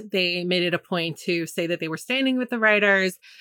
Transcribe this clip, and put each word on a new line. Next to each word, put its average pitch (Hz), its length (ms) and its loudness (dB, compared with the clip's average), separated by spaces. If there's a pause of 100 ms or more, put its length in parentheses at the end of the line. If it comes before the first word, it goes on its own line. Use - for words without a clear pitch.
(120)
they 180 320 0
made 180 200 0
it 175 100 0
a 175 40 2
point 170 420 -4
to 170 280 -2
say - 200 -4
that 170 120 -2
they 160 80 -6
were 156 100 -4
standing 262 400 -2
with 247 120 -4
the 240 100 -4
writers 202 580 4 (240)